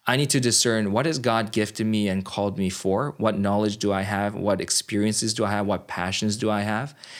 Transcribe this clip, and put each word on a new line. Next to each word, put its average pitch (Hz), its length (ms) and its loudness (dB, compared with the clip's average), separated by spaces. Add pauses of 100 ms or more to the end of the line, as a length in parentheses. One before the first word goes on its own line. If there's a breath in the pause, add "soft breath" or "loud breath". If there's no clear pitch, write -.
I 123 100 4
need 143 140 2
to 143 100 4
discern, 110 520 2
what 123 140 2
has 156 120 0
God 113 320 2
gifted 110 360 -2
me 107 220 2
and 95 160 0
called 101 340 -2
me 95 120 0
for? 98 460 -2
What 107 220 0
knowledge 104 400 0
do 104 140 0
I 95 100 0
have? 101 320 -2
What 98 260 0
experiences 107 760 0
do 113 120 0
I 98 40 0
have? 101 160 0
What 98 220 -2
passions 95 480 -2
do 113 140 0
I 104 100 0
have? 107 340 -4 (260 loud breath)